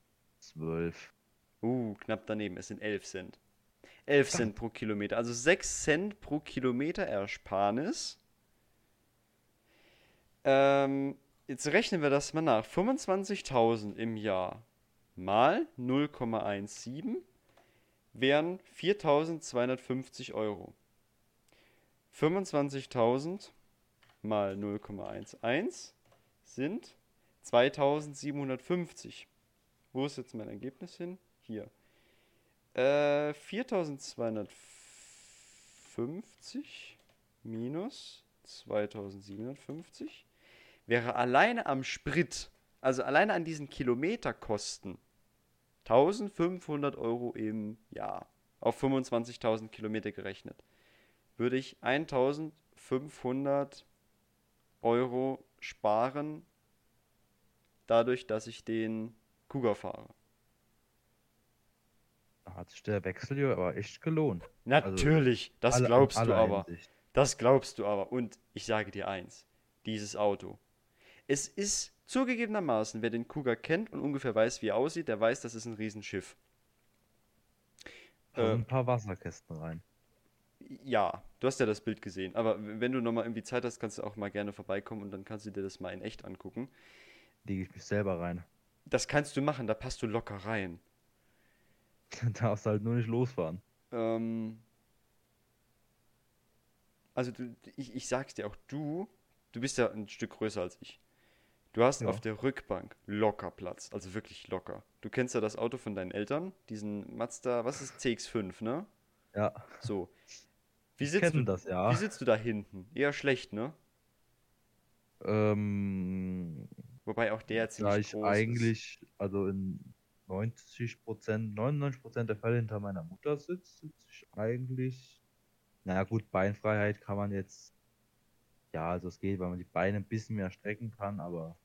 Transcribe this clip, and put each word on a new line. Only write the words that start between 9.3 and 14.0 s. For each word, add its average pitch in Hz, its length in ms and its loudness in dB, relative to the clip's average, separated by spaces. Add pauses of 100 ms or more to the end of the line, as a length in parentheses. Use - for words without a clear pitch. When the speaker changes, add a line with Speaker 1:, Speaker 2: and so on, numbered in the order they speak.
Speaker 2:
Ähm, 139 720 6 (320)
jetzt 139 200 -4
rechnen 185 320 4
wir 143 100 4
das 143 220 2
mal 160 100 0
nach. 117 220 4
Fünfundzwanzigtausend 185 1300 2
im 113 180 -2